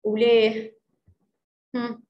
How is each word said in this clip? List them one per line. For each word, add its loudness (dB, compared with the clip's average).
وليه؟ 0
هم. -8